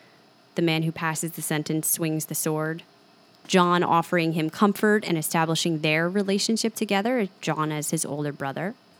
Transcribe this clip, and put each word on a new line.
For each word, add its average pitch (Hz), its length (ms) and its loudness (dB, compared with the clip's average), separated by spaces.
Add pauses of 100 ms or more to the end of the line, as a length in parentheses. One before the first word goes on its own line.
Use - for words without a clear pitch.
(560)
The 175 60 0
man 160 220 2
who 160 80 0
passes 160 420 -4
the - 80 -12
sentence 156 480 -2
swings 156 360 -2
the 156 100 -8
sword. 156 480 -2 (640)
Jon 175 360 4
offering 165 500 2
him 156 160 0
comfort 208 580 2
and 170 100 0
establishing 160 600 0
their 160 300 2
relationship 202 680 0
together, 214 520 0 (140)
Jon 156 300 -2
as 151 200 -4
his 165 140 0
older 147 260 -4
brother. 147 420 -6 (260)